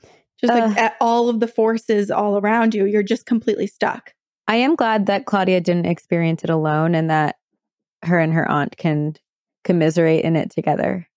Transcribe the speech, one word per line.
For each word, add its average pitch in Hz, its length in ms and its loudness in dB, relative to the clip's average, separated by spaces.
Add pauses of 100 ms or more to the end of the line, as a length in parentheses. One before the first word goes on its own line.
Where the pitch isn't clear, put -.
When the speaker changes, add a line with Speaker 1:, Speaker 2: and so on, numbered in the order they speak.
(380)
Speaker 1:
Just, 240 160 0
like, 233 100 2
Speaker 2:
Ugh. 214 120 0
Speaker 1:
at 226 240 0
all 233 280 2
of 233 100 -2
the 226 80 0
forces 220 640 -2
all 202 260 0
around 220 380 0
you, 196 100 0
you're 208 200 0
just 226 220 -4
completely 214 420 -2
stuck. - 440 -6 (360)
Speaker 2:
I 220 80 0
am 262 180 2
glad 220 320 2
that 196 180 -2
Claudia 185 360 2
didn't 175 260 0
experience 165 560 -2
it - 80 -4
alone 160 460 0
and 160 140 0
that 156 260 0 (640)
her 170 160 0
and 160 140 2
her 160 180 0
aunt 143 260 -4
can 151 380 -2 (480)
commiserate 160 640 2
in 165 100 0
it - 160 -2
together. - 680 -4